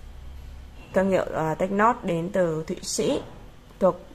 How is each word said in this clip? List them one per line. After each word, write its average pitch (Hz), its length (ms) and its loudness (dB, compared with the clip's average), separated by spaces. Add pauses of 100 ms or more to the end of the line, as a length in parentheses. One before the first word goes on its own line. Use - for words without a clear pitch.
(920)
Thương 190 160 4
hiệu, 185 160 4 (100)
à, 156 200 0
Technot 202 480 4
đến 170 300 0
từ 165 340 2
Thụy 185 140 -4
Sĩ, - 400 0 (580)
thuộc, 180 160 6 (200)